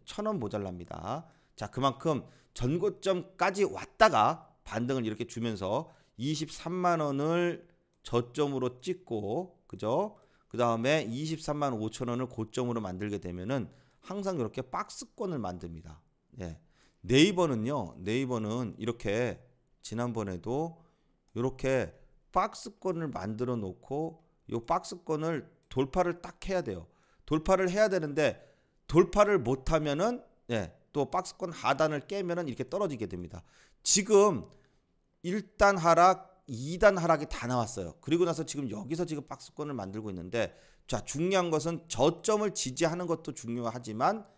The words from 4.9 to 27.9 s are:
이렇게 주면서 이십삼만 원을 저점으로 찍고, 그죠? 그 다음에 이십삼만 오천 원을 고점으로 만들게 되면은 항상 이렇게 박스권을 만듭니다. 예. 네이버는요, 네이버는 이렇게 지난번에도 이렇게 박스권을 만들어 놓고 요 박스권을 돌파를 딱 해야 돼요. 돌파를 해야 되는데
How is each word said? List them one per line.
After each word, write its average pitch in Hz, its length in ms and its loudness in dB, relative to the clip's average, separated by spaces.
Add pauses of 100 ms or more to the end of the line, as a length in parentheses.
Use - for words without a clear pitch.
이렇게 110 200 -4
주면서 113 680 -4 (260)
이십삼만 160 800 -2
원을 156 680 0 (360)
저점으로 127 800 -2
찍고, 143 840 -6
그죠? 131 500 -2 (320)
그 110 80 -10
다음에 120 460 2
이십삼만 147 720 -4
오천 110 360 -4
원을 123 180 -4
고점으로 117 540 -4
만들게 98 380 -6
되면은 92 500 -6 (300)
항상 190 400 -6
이렇게 117 220 -4
박스권을 185 800 -8
만듭니다. 82 640 -10 (400)
예. 82 180 -10 (420)
네이버는요, 135 960 2
네이버는 117 800 -4
이렇게 113 640 -2 (400)
지난번에도 113 1000 -4 (500)
이렇게 127 640 -2 (340)
박스권을 185 800 -4
만들어 110 460 -4
놓고 135 680 -8 (260)
요 117 160 -4
박스권을 165 840 -2 (200)
돌파를 175 520 0
딱 - 280 -12
해야 185 120 0
돼요. 92 260 -8 (380)
돌파를 185 440 2
해야 214 200 4
되는데 151 540 0 (440)